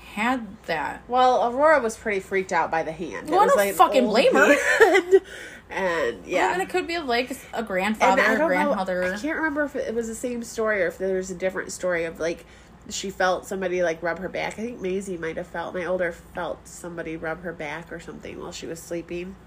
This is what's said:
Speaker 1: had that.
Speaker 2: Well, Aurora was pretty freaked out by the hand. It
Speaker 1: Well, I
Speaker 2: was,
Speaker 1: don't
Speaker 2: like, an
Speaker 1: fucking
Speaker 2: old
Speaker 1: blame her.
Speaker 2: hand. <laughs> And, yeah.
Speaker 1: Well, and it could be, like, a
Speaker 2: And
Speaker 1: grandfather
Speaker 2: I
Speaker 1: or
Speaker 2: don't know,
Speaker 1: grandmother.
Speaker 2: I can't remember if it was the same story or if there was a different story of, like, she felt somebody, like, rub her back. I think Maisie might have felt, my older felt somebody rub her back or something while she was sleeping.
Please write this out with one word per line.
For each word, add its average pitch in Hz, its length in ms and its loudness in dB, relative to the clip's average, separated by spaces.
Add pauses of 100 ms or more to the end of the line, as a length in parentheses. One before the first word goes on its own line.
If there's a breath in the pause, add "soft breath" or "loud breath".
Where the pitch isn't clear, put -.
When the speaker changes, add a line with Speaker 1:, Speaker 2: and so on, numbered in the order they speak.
(160)
Speaker 1:
had 233 320 -2 (180)
that. 147 420 -4
Speaker 2:
Well, 240 460 4
Aurora 294 280 6
was 220 140 -2
pretty 202 260 -4
freaked 190 300 -4
out 160 200 0
by 160 100 0
the 156 120 -6
hand. 147 340 -10
It 302 40 -6
Speaker 1:
Well, 370 100 6
I - 20 8
Speaker 2:
was, - 100 6
Speaker 1:
don't 494 60 6
Speaker 2:
like, 202 100 4
an 190 60 -4
Speaker 1:
fucking 311 300 6
Speaker 2:
old 208 60 2
Speaker 1:
blame 294 220 6
her. 294 220 8 (360)
Speaker 2:
hand. 359 340 6
<laughs> - 60 -18 (420 loud breath)
And, 165 520 -2
yeah. 175 220 2
Speaker 1:
Well, 359 80 0
and 381 80 0
it - 40 -4
could 359 180 -2
be, 339 140 -6
like, 254 320 -2 (220)
a - 60 -4
Speaker 2:
And 220 80 -4
Speaker 1:
grandfather 214 540 2
Speaker 2:
I - 40 4
Speaker 1:
or - 60 4
Speaker 2:
don't - 80 2
know, 311 80 2
Speaker 1:
grandmother. 185 580 0
Speaker 2:
I 190 120 -2
can't 294 200 -6
remember 302 260 -2
if 277 140 -6
it 226 180 -4
was 226 140 -4
the 220 60 -10
same 240 280 -6
story 220 400 -2
or 165 40 2
if - 100 -6
there 190 180 -2
was 190 160 -6
a - 40 -10
different 185 360 -6
story 175 320 -2
of, 165 160 -8
like, 165 260 -6 (440 loud breath)
she 202 200 -6
felt 185 380 2
somebody, 180 340 -2
like, 165 220 0
rub 170 160 -2
her 180 80 -6
back. 156 320 -6
I 220 40 -6
think 240 180 -8
Maisie 190 340 -4
might 160 220 -6
have 180 100 -8
felt, 170 260 -8
my 180 120 -6
older 180 260 -2
felt - 560 -10
somebody 165 480 -10
rub 165 280 -8
her 170 100 -8
back 160 360 -10
or 165 120 -14
something - 360 -14
while 156 140 -12
she - 160 -12
was 160 140 -10
sleeping. 175 640 -10